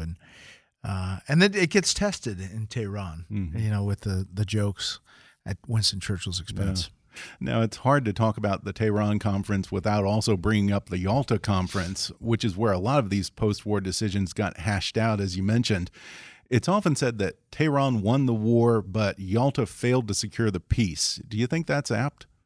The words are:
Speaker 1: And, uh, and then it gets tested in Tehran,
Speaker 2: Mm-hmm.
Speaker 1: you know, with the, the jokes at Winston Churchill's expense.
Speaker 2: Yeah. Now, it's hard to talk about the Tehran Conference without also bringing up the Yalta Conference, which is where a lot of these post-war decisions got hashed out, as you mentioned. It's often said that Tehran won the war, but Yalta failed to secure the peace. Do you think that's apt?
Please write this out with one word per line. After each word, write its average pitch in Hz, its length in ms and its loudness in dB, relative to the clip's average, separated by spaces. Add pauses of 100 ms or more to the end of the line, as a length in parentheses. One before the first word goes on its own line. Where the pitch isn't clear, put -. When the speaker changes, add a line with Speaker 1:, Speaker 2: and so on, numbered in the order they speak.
Speaker 1:
And, 82 160 -6 (680)
uh, 95 360 -4 (100)
and 156 120 6
then 202 140 6
it 185 140 2
gets - 240 2
tested 120 480 -4
in 107 260 -6
Tehran, 98 640 -6
Speaker 2:
Mm-hmm. 95 260 -4
Speaker 1:
you 110 120 0
know, 101 160 0
with 101 160 -2
the, 95 320 -2
the 101 100 -2
jokes 101 560 -2 (460)
at 104 200 -6
Winston 104 360 0
Churchill's 92 400 -4
expense. 95 480 -4 (260)
Speaker 2:
Yeah. - 60 -16 (320)
Now, 113 80 2
it's 113 160 -2
hard 139 260 2
to 107 80 0
talk 110 240 2
about 101 300 -2
the 98 80 -6
Tehran 104 460 0
Conference 98 520 -2
without 104 320 0
also 104 320 2
bringing 101 380 2
up 101 160 -2
the 92 80 -4
Yalta 104 420 0
Conference, 92 800 -2
which 117 240 0
is 95 140 -2
where 107 160 2
a 92 60 0
lot 127 200 2
of 107 100 -2
these 98 200 0
post-war 104 500 0
decisions 95 540 -2
got 101 240 -2
hashed 98 400 -2
out, 110 240 2
as 92 160 -2
you 95 60 -2
mentioned. 104 460 2 (600)
It's 123 180 2
often 180 300 2
said 120 220 0
that 98 160 -2 (140)
Tehran 139 520 2
won 127 240 4
the 123 80 4
war, 117 480 4
but 98 380 0
Yalta 117 460 0
failed 120 440 0
to 101 40 0
secure 110 380 0
the 92 80 0
peace. - 680 0
Do 107 120 -6
you 123 100 0
think 165 180 -2
that's 143 240 -2
apt? 120 360 -2 (200)